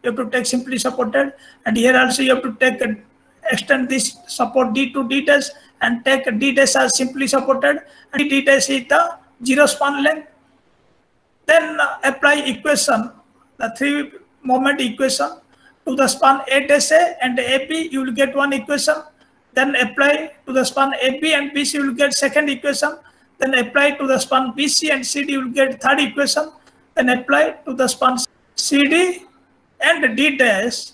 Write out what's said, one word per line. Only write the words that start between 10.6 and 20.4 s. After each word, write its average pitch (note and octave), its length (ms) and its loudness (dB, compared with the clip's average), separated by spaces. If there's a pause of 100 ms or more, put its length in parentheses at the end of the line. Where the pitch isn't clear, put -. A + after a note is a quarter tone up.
Then, D#4 360 2
uh, - 220 -2
apply C#4+ 320 2
equation, C4+ 760 -2 (460)
the A3+ 200 -6
three C#4+ 340 -2 (320)
moment C4+ 360 0
equation C4 580 -2 (480)
to C#4 100 -4
the C4+ 120 2
span C4+ 420 2
A C4+ 160 2
dash C#4+ 260 2
A E4 300 4
and B3+ 160 -2
A C4 300 -2
B, D#4+ 240 -4
you C4+ 120 -4
will C4 100 -6
get C4+ 220 0
one C#4 180 0
equation. C#4+ 420 -2 (580)
Then C4+ 220 0
apply C#4+ 560 0 (140)